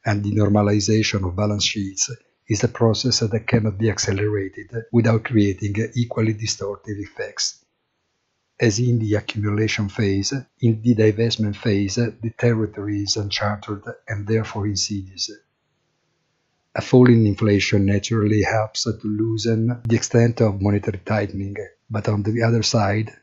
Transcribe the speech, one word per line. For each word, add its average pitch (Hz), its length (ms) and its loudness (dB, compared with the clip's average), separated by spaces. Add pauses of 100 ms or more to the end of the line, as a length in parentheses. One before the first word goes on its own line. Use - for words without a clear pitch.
and 104 180 0
the 104 120 -2
normalization 104 920 2
of 90 80 -6
balance 104 300 -2
sheets 98 460 -4 (400)
is 104 120 0
a 120 40 0
process 113 520 0
that 107 260 -2
cannot 107 320 0
be 107 140 0
accelerated 104 800 -4 (200)
without 117 320 4
creating 101 520 2 (200)
equally 113 380 0
distortive 104 640 -8
effects. - 680 -10 (960)
As 110 200 2
in 123 180 2
the 107 160 0
accumulation 104 720 -2
phase, 98 460 -2 (260)
in 113 220 0
the 120 140 4
divestment 110 640 2
phase, 101 400 0
the 113 380 -4
territory 104 680 -2
is 101 140 -4
uncharted 104 680 -6 (240)
and 101 180 -8
therefore 110 400 -2
insidious. 98 640 -6 (1400)
A - 80 -4
fall 123 260 6
in 117 200 6
inflation 101 580 2
naturally 104 560 0
helps 110 440 -2
to 110 180 -4
loosen 113 840 -2
the 113 80 4
extent 117 460 2
of 101 180 2
monetary 101 460 0
tightening, 101 500 -4 (320)
but 107 220 -4
on 104 140 0
the 110 180 -2
other 117 220 2
side 104 600 0